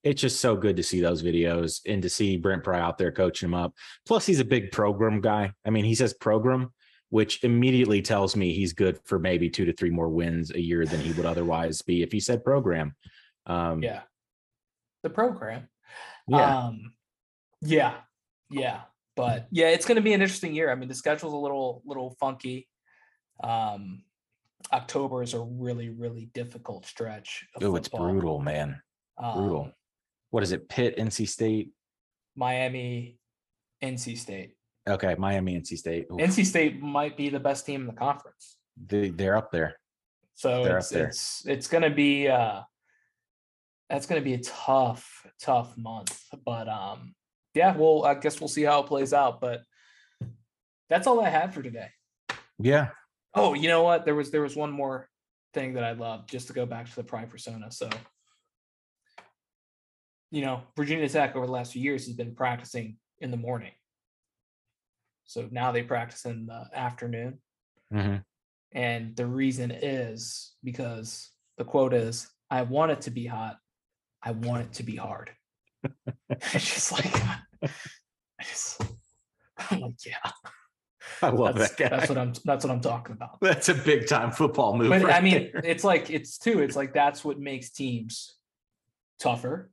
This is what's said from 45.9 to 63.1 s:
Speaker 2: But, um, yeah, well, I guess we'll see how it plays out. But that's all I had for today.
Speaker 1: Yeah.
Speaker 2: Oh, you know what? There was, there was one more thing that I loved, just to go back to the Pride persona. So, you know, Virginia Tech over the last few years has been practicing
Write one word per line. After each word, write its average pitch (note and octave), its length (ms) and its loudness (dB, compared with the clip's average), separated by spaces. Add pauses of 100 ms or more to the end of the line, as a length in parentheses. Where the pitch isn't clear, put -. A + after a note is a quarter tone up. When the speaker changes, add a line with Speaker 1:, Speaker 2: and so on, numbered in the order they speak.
Speaker 2:
But, A#2 240 -6
um, G#2+ 440 -8 (400)
yeah, F3+ 220 6
well, D#3 300 6
I C#3+ 80 6
guess D3 260 0
we'll D3+ 80 -6
see D3+ 160 0
how D3 160 6
it C#3 80 -2
plays C#3 240 0
out. C#3 300 4
But A#2+ 220 -4 (1300)
that's F#3 180 4
all A#3+ 120 6
I G#3+ 80 2
had E3 260 0
for D3 80 -10
today. A#2+ 280 -12 (680)
Speaker 1:
Yeah. C3+ 340 4 (420)
Speaker 2:
Oh, G3+ 200 4
you D3 140 0
know E3 160 6
what? E3+ 220 4
There D3 100 2
was, C#3+ 160 -2
there D3+ 100 2
was C#3+ 140 -4
one D3 160 -4
more C#3 380 -6 (440)
thing C3 200 -4
that B2 100 -4
I A#2 80 -2
loved, A2+ 380 -10
just B2+ 180 -10
to C3 60 -16
go B2 120 -2
back A#2+ 240 -10
to - 60 -20
the B2 80 -8
Pride A#2 260 -10
persona. A2+ 400 -14
So, A#2+ 200 -10 (2500)
you D3+ 100 -4
know, C3 200 -4 (160)
Virginia D3+ 320 0
Tech D3 260 0
over B2+ 100 -2
the B2+ 60 -6
last B2 220 -6
few B2 80 -8
years C3+ 240 -4
has A#2+ 100 -10
been A#2 200 -10
practicing A#2+ 600 -6 (220)